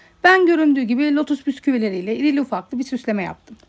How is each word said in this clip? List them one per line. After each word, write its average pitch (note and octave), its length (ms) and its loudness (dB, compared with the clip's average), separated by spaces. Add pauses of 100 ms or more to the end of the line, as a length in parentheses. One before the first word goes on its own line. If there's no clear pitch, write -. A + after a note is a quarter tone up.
(240)
Ben F#4 220 6
göründüğü D#4 360 4
gibi C4 340 0
lotus D4 320 -2
bisküvileriyle A3 680 -2
irili C#4 260 0
ufaklı A3+ 380 -6
bir C4+ 40 -2
süsleme A3+ 400 -4
yaptım. E3+ 340 -12 (120)